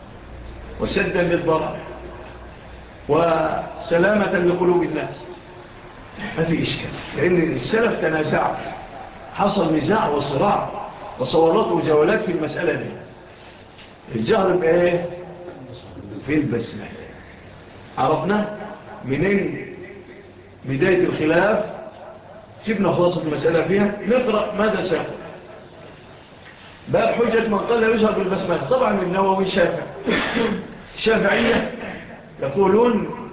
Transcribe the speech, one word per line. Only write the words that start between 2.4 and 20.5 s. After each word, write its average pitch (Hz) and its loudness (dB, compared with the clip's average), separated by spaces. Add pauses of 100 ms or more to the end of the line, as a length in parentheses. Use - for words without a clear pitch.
وسلامة 170 2
لقلوب 175 4
الناس، 147 -4 (1120)
ما 165 2
في 160 0
إشكال، - -4 (260)
لأن 175 2
السلف 214 0
تنازعوا، 151 0 (800)
حصل 180 2
نزاع 151 2
وصراع 143 0 (500)
وصورته 165 4
جولات 175 4
في 180 -2
المسألة 151 -2
دي. - -4 (1200)
الجهر 180 4
بإيه؟ 175 4 (1200)
بالبسملة. 139 -2 (1120)
عرفنا 190 0 (480)
منين 165 0 (880)